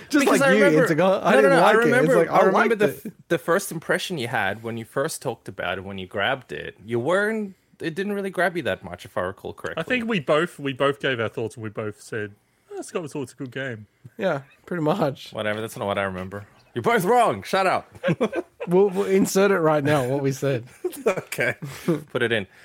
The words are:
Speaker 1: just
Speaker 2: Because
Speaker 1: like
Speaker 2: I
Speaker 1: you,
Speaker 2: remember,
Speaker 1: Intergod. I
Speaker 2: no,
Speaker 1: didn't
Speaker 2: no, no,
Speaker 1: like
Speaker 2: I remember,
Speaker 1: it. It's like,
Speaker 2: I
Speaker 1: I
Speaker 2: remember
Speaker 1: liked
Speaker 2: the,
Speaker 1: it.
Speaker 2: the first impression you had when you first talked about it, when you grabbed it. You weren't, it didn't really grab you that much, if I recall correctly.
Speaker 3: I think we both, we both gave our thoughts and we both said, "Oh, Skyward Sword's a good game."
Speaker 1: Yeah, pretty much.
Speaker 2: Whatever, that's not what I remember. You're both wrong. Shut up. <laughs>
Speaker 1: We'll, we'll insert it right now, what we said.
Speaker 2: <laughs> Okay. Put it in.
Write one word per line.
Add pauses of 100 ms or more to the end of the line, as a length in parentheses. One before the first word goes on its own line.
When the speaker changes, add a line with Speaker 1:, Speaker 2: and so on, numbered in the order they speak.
Speaker 1:
just
Speaker 2:
Because
Speaker 1:
like
Speaker 2:
I
Speaker 1:
you,
Speaker 2:
remember,
Speaker 1:
Intergod.
I
Speaker 2:
no,
Speaker 1:
didn't
Speaker 2:
no,
no,
Speaker 1:
like
Speaker 2:
I
remember,
Speaker 1:
it.
It's
like,
Speaker 2:
I
Speaker 1:
I
Speaker 2:
remember
Speaker 1:
liked
Speaker 2:
the,
Speaker 1:
it.
Speaker 2:
the
first
impression
you
had
when
you
first
talked
about
it,
when
you
grabbed
it.
You
weren't, (220)
it
didn't
really
grab
you
that
much,
if
I
recall
correctly.
Speaker 3:
I
think
we
both,
we
both
gave
our
thoughts
and
we
both
said, (400)
"Oh,
Skyward
Sword's
a
good
game." (280)
Speaker 1:
Yeah, (220)
pretty
much.
Speaker 2:
Whatever,
that's
not
what
I
remember. (280)
You're
both
wrong.
Shut
up. (260)
<laughs> (220)
Speaker 1:
We'll,
we'll
insert
it
right
now,
what
we
said. (220)
Speaker 2:
<laughs>
Okay. (560)
Put
it
in. (160)